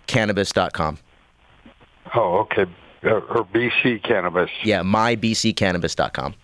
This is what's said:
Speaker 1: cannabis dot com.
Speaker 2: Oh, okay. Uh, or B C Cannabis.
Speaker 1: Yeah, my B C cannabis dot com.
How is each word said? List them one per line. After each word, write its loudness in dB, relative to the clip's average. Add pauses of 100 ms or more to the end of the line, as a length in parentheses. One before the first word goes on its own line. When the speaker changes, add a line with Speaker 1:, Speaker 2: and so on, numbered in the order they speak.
Speaker 1:
cannabis 0
dot 0
com. -2 (1160)
Speaker 2:
Oh, 2
okay. 0 (380)
Uh, 2
or 0
B 0 (120)
C 0
Cannabis. 0 (120)
Speaker 1:
Yeah, 0
my 2
B -2
C 0
cannabis 0
dot -2
com. -6